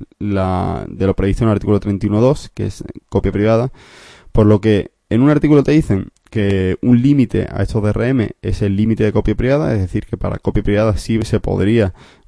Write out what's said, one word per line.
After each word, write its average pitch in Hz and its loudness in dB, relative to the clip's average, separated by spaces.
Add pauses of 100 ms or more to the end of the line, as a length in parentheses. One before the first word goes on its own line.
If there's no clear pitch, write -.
(200)
la, 92 -4
de 92 -4
lo 95 0
previsto 101 0
en 113 2
el 107 2
artículo 101 0
treinta 101 -4
y 101 0
uno 104 0
dos, 131 0
que 101 -6
es - -10 (240)
copia 98 0
privada, 113 0 (640)
por 110 6
lo 104 4
que 104 0 (180)
en 113 2
un 139 4
artículo 147 4
te 147 0
dicen 127 0 (240)
que 98 0
un 123 4
límite 131 2
a 101 -4
estos 101 -2
D 107 0
R 110 -2
M 127 -2 (100)
es 104 -4
el 101 0
límite 107 0
de 104 0
copia 107 0
privada, 135 0
es 104 -2
decir, 95 -4
que - -8
para 98 -6
copia 101 -2
privada 104 0
sí 113 -2
se 113 -2
podría, 98 0 (340)